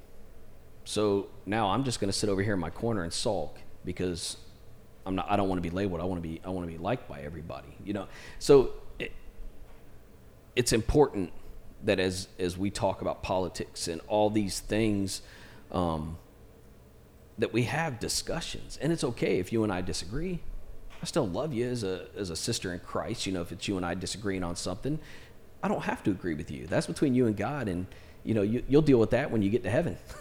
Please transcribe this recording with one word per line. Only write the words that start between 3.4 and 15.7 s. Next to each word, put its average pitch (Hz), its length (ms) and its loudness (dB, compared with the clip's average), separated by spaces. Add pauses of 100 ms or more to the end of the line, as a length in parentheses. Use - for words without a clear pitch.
because 90 500 -2 (680)
I'm 95 100 -2
not, 92 140 0
I 104 80 4
don't 98 100 4
wanna 90 140 2
be 87 80 -2
labeled. 90 320 0
I - 20 -2
wanna 92 160 -2
be, 82 240 -6
I 90 60 -6
wanna 90 180 -4
be 82 100 -8
liked 101 300 -2
by 71 140 -12
everybody, 73 640 -10
you 98 80 -2
know? 98 140 -4 (320)
So 143 320 10 (280)
it, - 140 -6 (1400)
it's 123 160 4
important 110 580 4 (540)
that 101 140 6
as, 92 280 0 (100)
as 90 200 0
we 98 140 0
talk 95 300 0
about 87 220 -2
politics - 640 -2
and 82 200 -4
all 107 220 6
these 107 300 0
things, 104 600 0 (500)